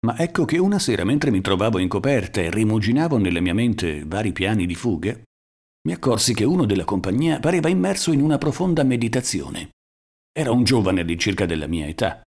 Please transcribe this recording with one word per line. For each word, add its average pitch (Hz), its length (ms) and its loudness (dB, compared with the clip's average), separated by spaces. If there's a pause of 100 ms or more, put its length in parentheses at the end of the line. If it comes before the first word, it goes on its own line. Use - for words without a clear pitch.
Ma 117 120 -2
ecco 170 260 0
che 151 140 0
una 196 200 2
sera, 107 280 0
mentre 143 260 2
mi 95 80 2
trovavo 98 380 0
in 92 100 0
coperta 104 540 -2
e 82 100 -2
rimuginavo 110 640 2
nella 90 220 2
mia 87 140 0
mente 92 500 0
vari 95 300 -4
piani 101 320 0
di 87 100 -4
fuga, 98 420 -2 (680)
mi 165 60 -2
accorsi 123 400 0
che 110 100 0
uno 160 220 2
della 98 180 2
compagnia 104 560 0
pareva 160 300 0
immerso 185 420 0
in 143 100 4
una 151 160 2
profonda 156 460 0
meditazione. 117 840 -2 (680)
Era 151 140 0
un 123 140 4
giovane 95 340 2
all'incirca 87 460 -2
della 80 220 -2
mia 78 200 -4
età 82 340 -4 (120)